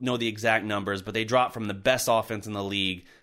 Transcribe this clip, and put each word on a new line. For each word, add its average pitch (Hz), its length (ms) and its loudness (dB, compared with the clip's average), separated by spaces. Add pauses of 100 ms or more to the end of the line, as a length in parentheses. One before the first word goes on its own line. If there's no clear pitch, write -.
know 127 160 0
the 117 100 -2
exact 110 380 2
numbers, 101 360 0
but 98 120 -8
they 110 100 0
dropped 123 300 2
from 110 160 -4
the 101 40 -4
best 127 380 0
offense 110 360 0
in 107 40 -8
the 101 100 -4
league 98 440 -2 (180)